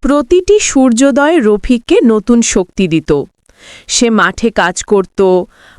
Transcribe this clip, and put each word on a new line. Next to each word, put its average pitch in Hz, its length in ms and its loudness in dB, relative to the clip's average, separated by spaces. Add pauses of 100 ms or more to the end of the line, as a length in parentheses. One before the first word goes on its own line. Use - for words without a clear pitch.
প্রতিটি 359 580 0
সূর্যোদয় 277 800 2
রফিককে 233 680 0
নতুন 226 360 2
শক্তি 190 460 -2
দিত। 151 360 -2 (640)
সে - 220 -2
মাঠে 208 420 -2
কাজ 180 320 -2
করত, 185 600 0 (340)